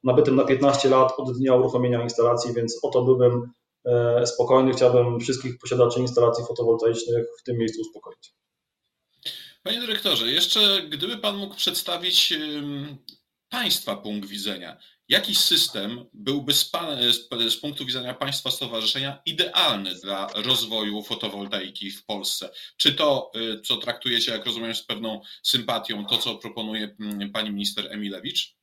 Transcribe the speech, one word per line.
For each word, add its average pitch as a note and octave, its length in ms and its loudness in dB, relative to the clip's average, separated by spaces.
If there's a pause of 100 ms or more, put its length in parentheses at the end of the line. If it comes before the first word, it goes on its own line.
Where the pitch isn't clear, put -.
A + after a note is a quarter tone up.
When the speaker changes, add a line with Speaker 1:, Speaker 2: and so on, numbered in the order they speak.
Speaker 1:
nabytym C3 320 6
na C3 80 6
piętnaście C3+ 440 4
lat C3 280 8
od B2+ 220 -4
dnia C3 160 6
uruchomienia B2 480 4
instalacji, A#2+ 520 2
więc A#2 280 -2
o C#3 60 -2
to B2+ 140 2
byłbym, B2 500 4 (320)
e, A#2+ 420 4
spokojny. C3 460 4
Chciałbym A#2+ 480 4
wszystkich B2+ 380 -4
posiadaczy B2 420 2
instalacji A#2+ 440 2
fotowoltaicznych A2+ 840 0 (140)
w - 20 -20
tym A#2+ 160 -4
miejscu A2 220 -2
uspokoić. - 540 -14 (1300)
Speaker 2:
Panie A#3 180 -4
dyrektorze, G#3 460 -2
jeszcze G3 640 2
gdyby F3 260 -6
pan G#3 200 -2
mógł G3 180 -10
przedstawić, - 800 0
ym, D3 640 -6 (520)
państwa A3+ 480 -2
punkt G#2 320 -8
widzenia. F#2+ 480 -10 (320)
Jaki - 260 2
system A#2+ 680 0 (100)
byłby C3+ 380 -2
z - 180 2
pa-, E3 260 -6
z, A#2 560 0
z - 80 -4
punktu C#3+ 240 -8
widzenia B2 300 -8
państwa - 360 -4
stowarzyszenia B2 760 -4
idealny D3+ 680 0
dla G2 340 -6 (180)
rozwoju A2 560 -2
fotowoltaiki G2+ 880 -8
w - 160 -18
Polsce? G2 440 -6 (260)
Czy - 180 2
to, - 420 0
y, A2+ 240 -6
co - 160 -4
traktujecie, A#2+ 560 -2
jak - 140 -6
rozumiem, A#2 280 -6
z - 120 -10
pewną A2 340 -6 (220)
sympatią, A2 640 -2
to, B2+ 120 0
co A#2 160 -4
proponuje, G#2+ 680 -8
mm, G#2 320 -8
pani G#2+ 180 -4
minister G2+ 420 -6
Emilewicz? G2+ 720 -8